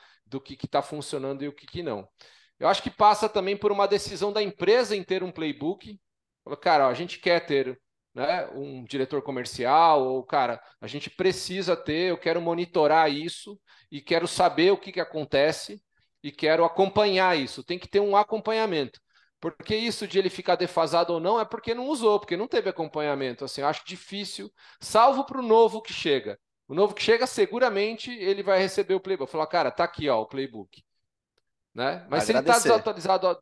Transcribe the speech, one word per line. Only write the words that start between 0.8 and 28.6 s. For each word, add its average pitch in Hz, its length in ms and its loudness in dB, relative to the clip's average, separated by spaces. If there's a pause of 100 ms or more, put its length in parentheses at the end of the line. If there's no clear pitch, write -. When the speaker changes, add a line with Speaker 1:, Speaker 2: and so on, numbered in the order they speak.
Speaker 1:
funcionando 139 600 -8
e 143 60 -8
o 143 60 -12
que, - 120 -20
que - 160 -12
não. 107 240 -8 (520)
Eu - 100 0
acho - 140 0
que 240 80 -8
passa 214 380 4
também 196 280 -2
por 202 140 0
uma 202 160 2
decisão 202 460 -2
da 214 100 -2
empresa 208 540 2
em 185 80 -6
ter 185 180 -2
um 185 80 -6
playbook. 160 680 -8 (460)
Fala, 143 120 -10
cara, 151 320 4
ó, - 20 2
a 123 40 0
gente 175 240 -8
quer 170 280 2
ter, 127 340 0 (340)
né, 151 340 -2
um 135 360 -12
diretor 135 380 -4
comercial, 135 840 2
ou, 131 200 -2
cara, 123 360 -2 (200)
a 110 60 -14
gente 135 220 -12
precisa 185 680 -2
ter, 165 340 -2
eu 165 80 -2
quero 170 240 -2
monitorar 165 680 2
isso 170 480 -8 (320)
e 139 100 -12
quero 165 260 0
saber 170 460 2
o 185 40 2
que, 190 160 -10
que 190 80 -4
acontece 156 800 -2 (420)
e 147 100 -12
quero 160 320 2
acompanhar 185 720 2
isso. 131 240 -6
Tem 180 160 -8
que - 100 -18
ter 196 120 2
um 202 160 2
acompanhamento. 208 840 -2 (400)
Porque 170 360 -6
isso 220 300 -4
de 185 120 -2
ele 190 100 2
ficar 180 280 0
defasado 170 560 0
ou 165 80 -2
não 208 200 0
é 214 40 -2
porque 226 300 -6
não 254 140 -6
usou, 226 300 2
porque 175 180 -6
não 208 120 -6
teve 208 200 -2
acompanhamento. 147 760 -4
Assim, 135 160 -10
eu 143 80 0
acho - 180 -4
difícil, 196 640 -12 (280)
salvo 240 440 4
pro 269 160 -10
novo 220 400 4
que - 120 -14
chega. 131 460 -2 (280)
O 135 80 -12
novo 196 180 2
que - 100 -10
chega, 233 240 2
seguramente, 226 840 -2
ele 196 320 -4
vai 190 160 2
receber 190 360 0